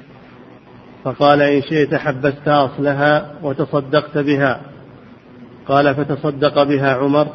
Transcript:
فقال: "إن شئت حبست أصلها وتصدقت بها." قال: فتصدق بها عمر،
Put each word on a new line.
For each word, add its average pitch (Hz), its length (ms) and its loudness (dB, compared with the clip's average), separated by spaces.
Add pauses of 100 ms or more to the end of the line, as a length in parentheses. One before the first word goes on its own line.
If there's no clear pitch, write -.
(1040)
فقال: 143 380 4
"إن 143 200 2
شئت 147 340 0
حبست 139 520 -2
أصلها 143 840 0 (120)
وتصدقت 143 720 -4
بها." 139 440 0 (1040)
قال: 139 280 2
فتصدق 143 680 0
بها 139 300 0
عمر، 143 420 0